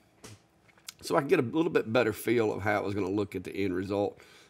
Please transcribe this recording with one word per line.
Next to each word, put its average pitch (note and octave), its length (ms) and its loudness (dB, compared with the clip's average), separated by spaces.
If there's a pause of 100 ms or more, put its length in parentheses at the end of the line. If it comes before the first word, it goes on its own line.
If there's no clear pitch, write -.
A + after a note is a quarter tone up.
(1000)
So - 140 -4
I E3+ 40 4
can D#3+ 100 0
get F3 100 6
a C#3 40 2
little D#3 280 0
bit A2 200 0
better A2+ 220 4
feel A2+ 400 2
of G2 80 -6
how G#2 160 2
it G2 60 -2
was G2+ 100 -4
gonna F#2+ 160 -2
look G2+ 260 -2
at F#2 80 -6
the - 120 -10
end G2 200 -2
result. G2 440 -2 (300)